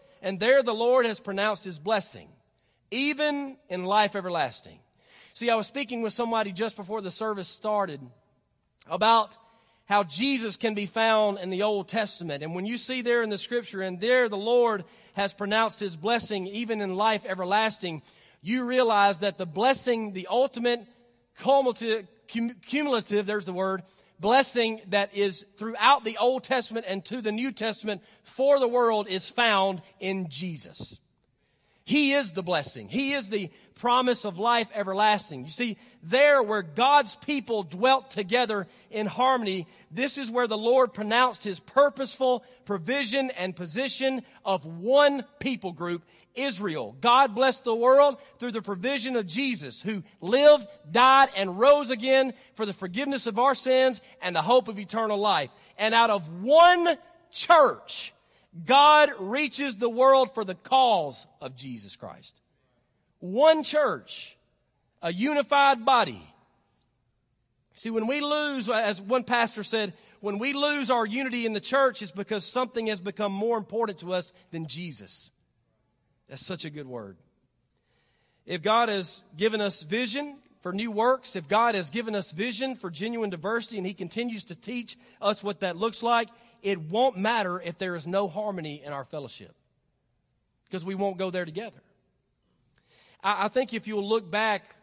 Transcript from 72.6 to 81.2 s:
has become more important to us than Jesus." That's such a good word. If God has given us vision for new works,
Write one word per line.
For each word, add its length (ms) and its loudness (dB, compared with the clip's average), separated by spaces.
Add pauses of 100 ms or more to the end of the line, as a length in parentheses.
has 120 -4
become 320 -6
more 260 -2
important 420 -6
to 140 -8
us 200 -4 (180)
than 160 -8
Jesus." 640 -14 (960)
That's 180 -16
such 200 -10
a 40 -10
good 180 -14
word. 300 -14 (1300)
If 160 -8
God 280 2
has 340 -6 (140)
given 240 0
us 220 -4
vision 560 -6 (220)
for 120 -10
new 180 -6
works, 440 0